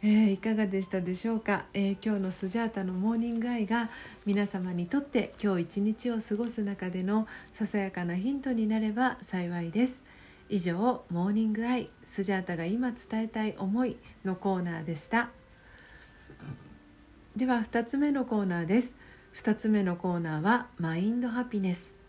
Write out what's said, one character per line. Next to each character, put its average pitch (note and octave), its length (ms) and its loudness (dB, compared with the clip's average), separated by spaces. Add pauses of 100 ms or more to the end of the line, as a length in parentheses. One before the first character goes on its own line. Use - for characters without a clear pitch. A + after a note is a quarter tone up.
え G#3+ 260 8
ー、 - 40 6
い F#3+ 60 0
か A3+ 160 0
が G#3+ 120 2
で F#3+ 140 0
し F#3+ 80 -4
た F#3+ 140 -2
で F3+ 120 -2
し G3+ 140 -4
ょ A3+ 60 2
う A3 60 0
か。 G#3 340 -2
え G3 160 2
ー、 G3 120 0
今 G#3+ 140 0
日 G3 60 -2
の F#3+ 100 -2
ス F#3+ 160 -4
ジ F#3 100 -2
ャ A#3 80 0
ー A3 40 0
タ G3 140 -4
の F#3 100 -2
モ G#3+ 220 2
ー - 0 -
ニ A#3 160 0
ン A#3 60 -2
グ A#3+ 120 0
ア A#3+ 80 0
イ G#3+ 80 0
が A3+ 240 0 (340)
皆 G3+ 220 2
様 F#3 260 -4
に F3 140 0
と C4+ 120 0
っ C#4+ 40 0
て C4+ 400 -2
今 G3+ 140 2
日 E3+ 60 2
一 E3+ 200 -4
日 A3 280 0
を A3+ 120 -2
過 G#3+ 140 -4
ご A#3 100 -2
す A3+ 160 -4
中 G3 260 -4
で F3+ 140 -4
の G#3+ 240 2 (260)
さ G#3+ 140 -4
さ G#3+ 100 -4
や G3 140 0
か F3+ 160 -4
な F3 100 -2
ヒ G#3+ 160 0
ン C#4 80 -2
ト C4 100 -4
に A3+ 160 2
な A3 140 2
れ G#3+ 120 0
ば B3 280 0
幸 F3 400 -4
い E3 100 -4
で A#3 180 2
す。 - 140 -8 (460)
以 G#3 100 0
上、 F3+ 520 0
モ F3 180 0
ー G#3 40 2
ニ A3 160 2
ン G#3+ 40 2
グ A3+ 160 -2
ア B3+ 80 2
イ、 - 140 -4 (160)
ス - 160 -4
ジ G3 100 0
ャ F#3+ 80 2
ー F#3 40 -6
タ F3+ 120 -4
が E3 80 -2
今 A#3+ 280 0
伝 A3+ 320 -4
え A3 40 -4
た A3 180 -2
い G#3 120 -2
思 G#3 260 0
い - 140 -4 (260)
の F#3+ 120 0
コ F#3+ 200 0
ー F3+ 60 -2
ナ E3+ 180 -4
ー D#3 40 -8
で D#3+ 120 -4
し - 120 -10
た。 A#3 200 2 (2000)
で A3+ 80 0
は、 B3 160 4
二 A#3 240 0
つ C4+ 140 -2
目 D4 120 4
の C4+ 140 2
コ A3 160 2
ー G3+ 60 2
ナ F3 160 0
ー D#3+ 40 -2
で G3+ 140 6
す。 A#3+ 140 -2 (380)
二 - 220 2
つ A3 140 -2
目 G#3 140 6
の F3+ 140 2
コ F3 180 0
ー F3 40 0
ナ D#3 220 -2
ー - 20 -2
は A#3+ 260 2 (100)
マ E3 180 0
イ G3 140 2
ン A#3+ 100 0
ド B3 80 -2
ハ A#3+ 160 -2
ピ G#3+ 160 -2
ネ F#3 140 0
ス。 - 200 -12 (140)